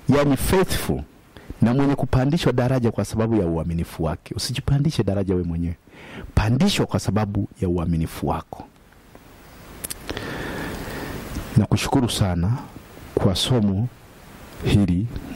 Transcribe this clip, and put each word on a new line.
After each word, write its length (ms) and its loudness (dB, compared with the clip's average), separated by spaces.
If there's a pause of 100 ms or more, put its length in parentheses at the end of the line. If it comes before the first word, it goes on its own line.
yani 280 4
faithful, 640 0 (600)
na 120 4
mwenye 220 4
kupandishwa 580 2
daraja 380 2
kwa 140 -2
sababu 300 0
ya 120 4
uaminifu 560 -2
wake. 320 -4
Usijipandishe 680 0
daraja 320 0
we 80 0
mwenyewe. 320 -2 (600)
Pandishwa 500 4
kwa 140 0
sababu 480 0 (140)
ya 80 2
uaminifu 580 0
wako. 360 -6 (3000)
Nakushukuru 520 2
sana 480 0 (580)
kwa 200 2
somo 520 2 (760)
hili. 420 4 (280)